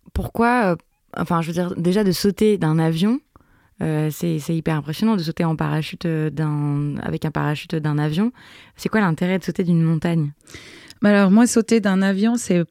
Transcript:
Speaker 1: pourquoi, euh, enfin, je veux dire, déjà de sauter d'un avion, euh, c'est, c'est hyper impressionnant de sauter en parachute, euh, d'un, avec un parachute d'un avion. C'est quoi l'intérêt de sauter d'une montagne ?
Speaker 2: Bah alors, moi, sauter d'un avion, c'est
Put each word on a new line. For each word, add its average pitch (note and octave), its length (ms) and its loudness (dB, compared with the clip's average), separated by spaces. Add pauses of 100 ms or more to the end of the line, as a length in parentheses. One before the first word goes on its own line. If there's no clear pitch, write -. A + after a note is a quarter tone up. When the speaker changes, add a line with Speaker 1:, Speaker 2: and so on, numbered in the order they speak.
(120)
Speaker 1:
pourquoi, A#3 600 0
euh, E3 40 -2 (400)
enfin, E3+ 260 -2
je D3+ 60 -8
veux E3+ 60 -6
dire, F3+ 220 -4
déjà F3+ 280 0
de F#3 80 2
sauter G3+ 460 2
d'un D#3+ 200 2
avion, E3 400 0 (640)
euh, D#3 300 -2
c'est, E3 260 -4
c'est E3 160 -4
hyper D#3+ 220 -2
impressionnant D#3 400 -2
de F3 60 -2
sauter E3 220 -4
en D#3+ 120 0
parachute, D#3 480 -4
euh, D#3 260 -2
d'un, D3 680 -2
avec D#3+ 260 -6
un D#3 60 -2
parachute D3 440 -4
d'un D3+ 240 -2
avion. D#3 320 0 (460)
C'est - 140 -6
quoi A3 100 0
l'intérêt F3+ 380 0
de - 60 -12
sauter F3+ 200 -4
d'une E3+ 180 2
montagne ? D#3+ 480 0 (680)
Speaker 2:
Bah G#3 100 4
alors, G3+ 200 6
moi, A3+ 160 8
sauter A3+ 340 2
d'un F#3+ 220 2
avion, G3 340 0
c'est F3 340 0